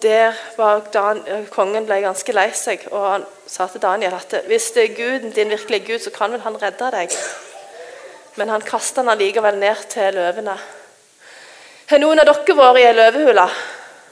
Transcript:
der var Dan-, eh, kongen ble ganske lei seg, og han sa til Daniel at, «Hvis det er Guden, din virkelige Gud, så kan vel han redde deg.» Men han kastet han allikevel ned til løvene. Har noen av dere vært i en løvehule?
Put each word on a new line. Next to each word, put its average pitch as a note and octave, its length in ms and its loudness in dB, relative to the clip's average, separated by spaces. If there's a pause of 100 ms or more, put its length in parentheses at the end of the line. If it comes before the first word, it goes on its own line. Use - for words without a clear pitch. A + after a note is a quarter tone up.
der A3 320 4 (240)
var G#3 240 2 (120)
Dan-, G#3 340 0
eh, G#3 240 -8
kongen G#3+ 360 -2
ble G3+ 160 0
ganske F#3+ 320 -4
lei G3+ 200 2
seg, G3+ 360 -6
og G3+ 200 -4
han G3 140 -4 (220)
sa F#3 200 -6
til F#3+ 140 -14
Daniel G3 320 -2
at, F3+ 220 -8 (120)
«Hvis A3 240 -2
det A#3 120 2
er A3 120 -2
Guden, A#3+ 360 -6
din G#3 180 -2
virkelige G#3 360 -6
Gud, A3+ 140 -6
så G#3 120 -10
kan G#3+ 200 -4
vel A#3 120 -8
han G#3+ 180 -10
redde G#3+ 300 -6
deg.» F3+ 240 -6 (1200)
Men G#3+ 140 -6
han G#3+ 120 -2
kastet - 420 -4
han A#3+ 100 2
allikevel G#3 480 0
ned G#3+ 280 -2
til G3 300 -2
løvene. F#3+ 380 -4 (1300)
Har D4 120 6
noen D#4 200 4
av D4 80 6
dere D4 300 4
vært B3+ 240 8
i B3 80 8
en A#3 60 6
løvehule? A3+ 520 6 (640)